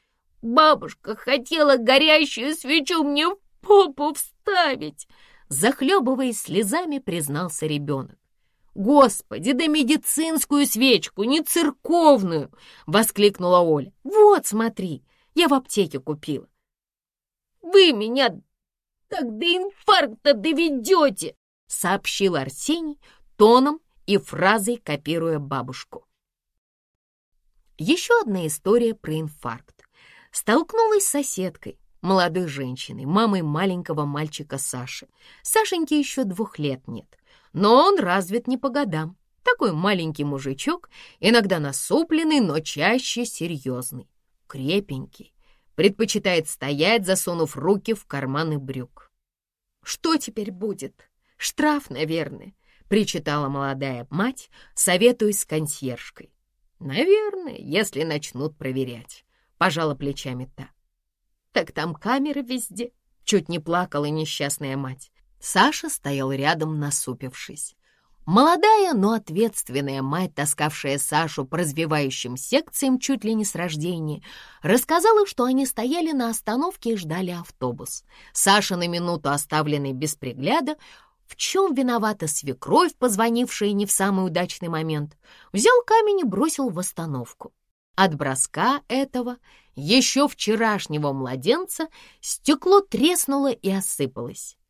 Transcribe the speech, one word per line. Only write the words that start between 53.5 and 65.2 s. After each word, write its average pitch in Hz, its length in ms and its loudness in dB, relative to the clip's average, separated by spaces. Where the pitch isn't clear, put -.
мать, 214 400 -4
советуясь 208 640 2
с - 40 -4
консьержкой. - 880 -8
«Наверное, 359 760 0
если 156 460 -2
начнут 151 560 -6
проверять», 127 640 -8
пожала 160 360 0
плечами 135 600 -8
та. 131 140 -16
«Так 175 200 -4
там 160 220 -6
камеры 277 480 -4
везде», 240 500 -8
чуть 190 240 0
не 175 100 -6
плакала 165 480 -2
несчастная 147 720 -4
мать. 131 340 -10